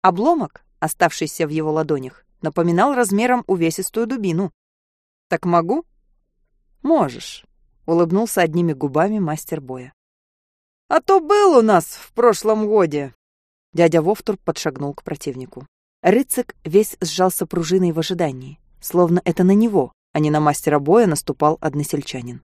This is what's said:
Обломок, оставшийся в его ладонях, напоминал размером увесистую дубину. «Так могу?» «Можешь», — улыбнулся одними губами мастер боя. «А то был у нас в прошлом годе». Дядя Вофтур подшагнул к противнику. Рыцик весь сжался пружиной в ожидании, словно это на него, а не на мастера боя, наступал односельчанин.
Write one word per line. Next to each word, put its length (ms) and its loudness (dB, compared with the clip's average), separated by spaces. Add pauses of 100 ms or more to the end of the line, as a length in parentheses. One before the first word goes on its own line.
Обломок, 600 0 (180)
оставшийся 640 -4
в 40 -8
его 200 -4
ладонях, 540 -4 (160)
напоминал 540 0
размером 520 0
увесистую 600 -2
дубину. 440 -4 (800)
«Так 160 -4
могу?» 400 0 (960)
«Можешь», — 640 -2 (400)
улыбнулся 560 0
одними 320 0
губами 460 -2
мастер 420 -6
боя. 320 -14 (960)
«А 100 2
то 220 4
был 360 4
у 40 8
нас 240 4
в 280 -20
прошлом 540 2
годе». 460 0 (600)
Дядя 280 4
Вофтур 360 -2
подшагнул 560 -6
к 100 -18
противнику. 600 -12 (360)
Рыцик 540 0 (100)
весь 340 2
сжался 460 -2
пружиной 460 0
в 80 -2
ожидании, 600 -6 (220)
словно 420 2
это 200 0
на 100 6
него, 400 2 (200)
а 60 -2
не 120 0
на 80 0
мастера 400 0
боя, 260 4
наступал 560 0
односельчанин. 800 -8 (120)